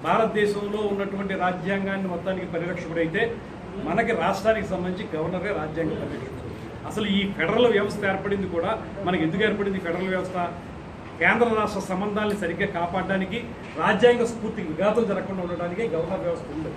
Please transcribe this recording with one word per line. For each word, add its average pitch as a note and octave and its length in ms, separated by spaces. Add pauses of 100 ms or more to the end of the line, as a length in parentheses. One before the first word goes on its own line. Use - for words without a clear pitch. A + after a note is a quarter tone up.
భారతదేశంలో G#3 720 (120)
ఉన్నటువంటి G3 420 (100)
రాజ్యాంగాన్ని F#3+ 680
మొత్తానికి F3+ 400
పరిరక్షకుడైతే E3+ 720 (640)
మనకి A3+ 240 (100)
రాష్ట్రానికి G3 520
సంబంధించి F3+ 300 (100)
గవర్నరే F3 360 (120)
రాజ్యాంగ D#3+ 400
పరిరక్షకుడు. - 360 (520)
అసలు G#3 160 (100)
ఈ - 20 (180)
ఫెడరల్ G#3+ 380
వ్యవస్థ G3+ 260 (120)
ఏర్పడింది G3 420
కూడా F3 160 (360)
మనకి F3 200
ఎందుకు G3 220
ఏర్పడింది? G3 380
ఫెడరల్ F#3 280
వ్యవస్థ F#3 220 (840)
కేంద్ర A3+ 280 (100)
రాష్ట్ర G3+ 320
సంబంధాలను G#3 540
సరిగ్గా F3+ 240 (100)
కాపాడడానికి, F3+ 600 (420)
రాజ్యాంగ A3+ 480
స్ఫూర్తికి F#3+ 420
విఘాతం G#3 380
జరగకుండా F#3 360
ఉండడానికే F3 380 (120)
గవర్నర్ F3 320
వ్యవస్థ E3 280
ఉంది. D#3 200